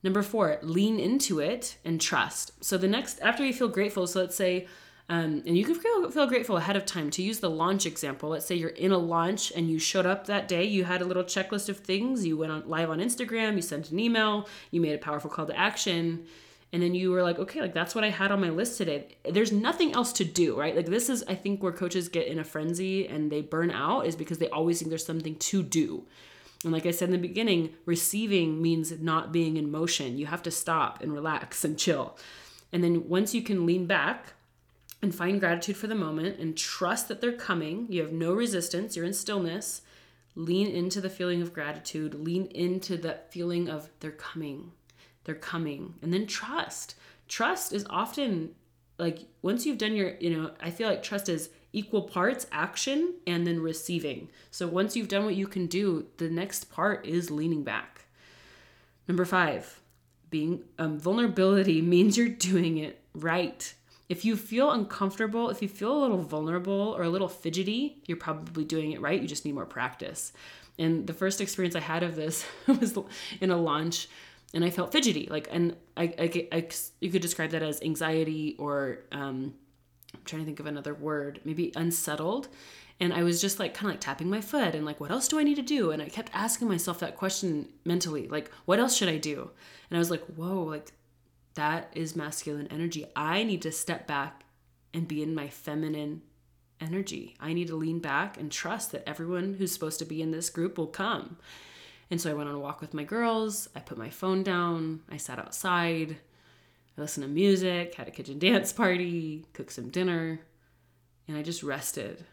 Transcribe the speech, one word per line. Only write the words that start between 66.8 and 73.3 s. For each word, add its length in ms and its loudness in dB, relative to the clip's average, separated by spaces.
or 60 -2
a 60 2
little 200 2
fidgety, 800 -2
you're 120 -4
probably 460 -4
doing 280 0
it 80 -6
right. 200 2
You 60 -4
just 180 -6
need 100 -2
more 120 -4
practice. 640 -6
And 280 2
the 60 -6
first 280 0
experience 340 -2
I 60 0
had 240 -2
of 100 -2
this 300 -4
<laughs> 120 -4
was 280 4